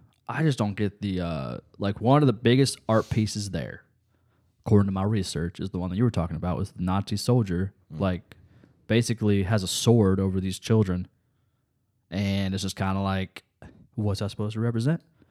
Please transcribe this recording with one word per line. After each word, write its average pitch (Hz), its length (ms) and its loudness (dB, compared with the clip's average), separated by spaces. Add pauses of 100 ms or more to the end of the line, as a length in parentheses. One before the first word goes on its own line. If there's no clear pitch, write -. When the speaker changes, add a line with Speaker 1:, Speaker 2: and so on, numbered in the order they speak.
(300)
Speaker 1:
I 120 140 -2
just 147 160 0
don't 104 160 -2
get 101 260 -4
the, 95 200 -2
uh, 69 360 -6 (220)
like, 101 200 -2
one 131 220 4
of 143 60 6
the 120 60 4
biggest 123 440 2 (100)
art 110 220 2
pieces 104 400 -2
there, 69 320 -8 (840)
according 101 260 6
to - 40 -2
my 95 100 0
research, 95 560 -2
is 95 120 -6
the 92 80 -6
one 90 100 -4
that 90 60 -6
you 110 80 0
were 120 80 2
talking 82 260 -4
about 85 200 -4
with 95 200 -6
the 92 60 -4
Nazi 98 340 -2
soldier, 98 560 0 (220)
Speaker 2:
Mm. 78 60 -4
Speaker 1:
like, 92 340 -4 (520)
basically 107 560 2
has 98 200 0
a 92 40 -6
sword 101 520 4
over 95 220 0
these 92 180 -6
children. 95 480 0 (1000)
And 98 440 -2
it's 95 100 -4
just 95 120 -6
kinda 95 260 -2
like, 95 420 -4 (520)
what's 104 240 -2
that 101 100 -4
supposed 107 240 -6
to 110 60 -6
represent? 117 420 0 (300)